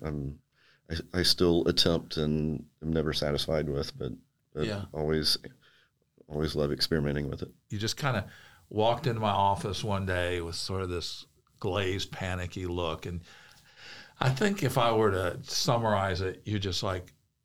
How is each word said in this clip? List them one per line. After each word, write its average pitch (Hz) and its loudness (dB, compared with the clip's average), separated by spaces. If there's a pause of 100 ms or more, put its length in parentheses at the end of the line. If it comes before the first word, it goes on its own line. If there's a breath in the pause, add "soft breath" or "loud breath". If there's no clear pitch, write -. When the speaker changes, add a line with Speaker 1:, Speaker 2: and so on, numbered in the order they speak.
Speaker 1:
I'm, 71 -4 (540 soft breath)
I, 82 -2
I 87 4
still 85 6
attempt 85 4
and 76 0 (200)
am 80 -2
never 76 2
satisfied 76 0
with, 71 -4
but, - -6 (420)
but 135 -4
Speaker 2:
Yeah. 101 -4
Speaker 1:
always, 78 0 (920 soft breath)
always 76 -2
love 73 0
experimenting 71 0
with - -8
it. - -8 (200)
Speaker 2:
You 104 -6
just 110 -4
kinda 123 -2 (420 loud breath)
walked 110 2
into 110 0
my 104 2
office 98 2
one 98 -2
day 90 0
with 85 -6
sort 95 -4
of 92 -4
this - -6 (340)
glazed, 95 0
panicky 90 -4
look, 87 -2
and 85 -6 (1000 loud breath)
I 131 2
think 202 0
if 131 0
I 117 4
were 110 6
to 90 0
summarize 101 0
it, 92 -4
you're 104 -2
just 95 -2
like, 92 -4 (320)